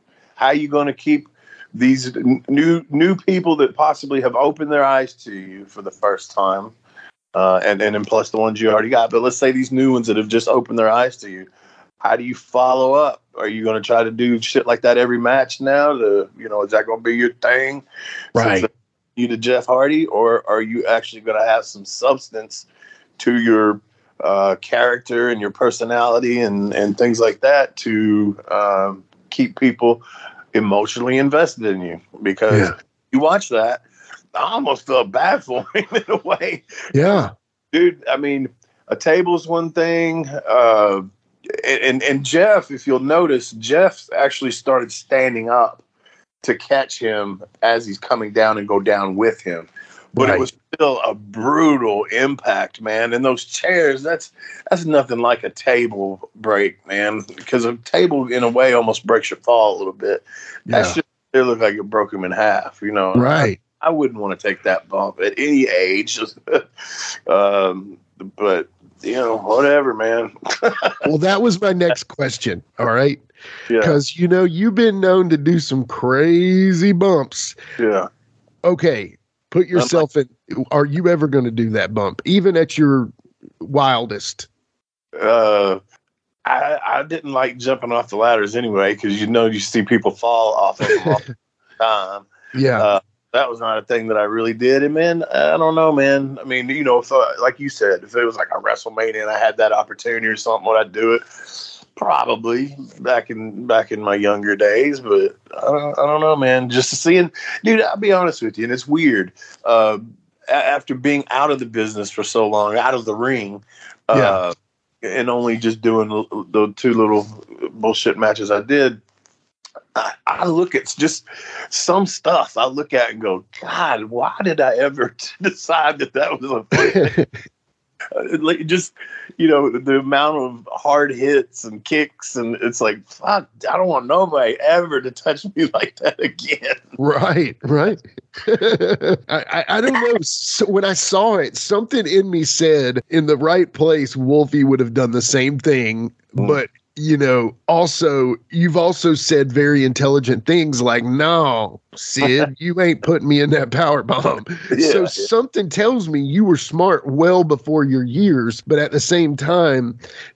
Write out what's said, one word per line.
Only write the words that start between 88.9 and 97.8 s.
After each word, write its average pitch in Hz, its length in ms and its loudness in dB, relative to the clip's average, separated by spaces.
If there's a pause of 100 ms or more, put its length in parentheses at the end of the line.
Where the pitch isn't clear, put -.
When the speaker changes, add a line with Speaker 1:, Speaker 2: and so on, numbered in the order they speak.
Speaker 1:
'cause, 104 260 -4
you 107 60 -4
know, 117 180 2
you 110 140 0
see 104 240 -2
people 101 280 0
fall 113 440 0
off 98 260 0
of - 60 -2
them 415 200 2
all - 160 0
Speaker 2:
<laughs> - 40 -18
Speaker 1:
the 123 80 -14 (440)
time. 101 460 -2 (300)
Speaker 2:
Yeah. 127 260 0
Speaker 1:
Uh, 104 180 2 (340)
that 131 160 0
was 113 100 -10
not 113 180 -4
a 110 40 -6
thing 113 260 -4
that 110 100 -2
I 107 60 2
really 113 300 -2
did. 127 280 2
And, 143 120 -2
man, 170 320 0
I 151 320 0
don't 160 180 0
know, 160 160 4
man. 139 500 0
I - 40 -14
mean, 127 240 -4
you 143 160 -4
know, 123 140 4
if, 120 120 -8
uh, 131 140 4 (160)
like 123 180 0
you 143 80 -8
said, 101 360 0